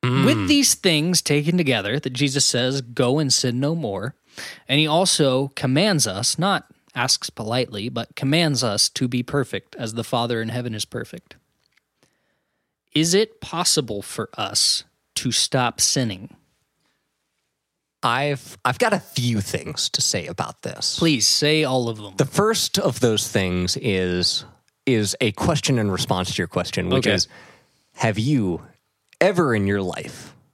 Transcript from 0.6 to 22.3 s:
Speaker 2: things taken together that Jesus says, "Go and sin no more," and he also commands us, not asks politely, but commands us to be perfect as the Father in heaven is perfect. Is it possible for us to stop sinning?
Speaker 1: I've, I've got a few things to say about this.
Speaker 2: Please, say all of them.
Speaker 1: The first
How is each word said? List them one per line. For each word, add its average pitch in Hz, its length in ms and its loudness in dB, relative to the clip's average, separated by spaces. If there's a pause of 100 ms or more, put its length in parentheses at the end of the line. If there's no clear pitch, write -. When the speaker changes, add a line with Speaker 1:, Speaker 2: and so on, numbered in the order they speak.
Speaker 2:
things 165 460 2
taken 147 360 2
together 113 420 0
that 127 140 -6
Jesus 135 320 0
says, 127 360 0
"Go 123 380 0
and 139 140 2
sin 123 260 0
no 143 160 0
more," 101 400 -6 (520)
and 135 120 4
he 156 80 4
also 143 680 2
commands 151 500 2
us, 101 320 -2
not 180 300 0 (260)
asks - 360 -2
politely, 117 600 -4
but 117 260 -8
commands 147 480 2
us 104 240 0
to - 200 -2
be 123 160 -2
perfect - 520 -4
as 113 200 -8
the 117 80 -4
Father 117 380 -2
in 113 80 -4
heaven 120 240 -6
is 107 120 -6
perfect. - 500 -12 (1600)
Is 165 200 2
it 214 280 2
possible 127 600 -2
for - 360 -8
us - 480 -2 (300)
to - 180 -4
stop - 480 0
sinning? 107 560 -2 (1600)
Speaker 1:
I've, 135 640 -2
I've 123 160 0
got 226 140 4
a 185 60 -2
few 120 420 -2
things - 480 -6
to - 120 -2
say 90 260 -2
about - 340 -8
this. - 360 -6
Speaker 2:
Please, 156 300 2
say 156 380 4
all 127 240 2
of 110 80 -6
them. 101 180 -14
Speaker 1:
The - 100 2
first 208 540 2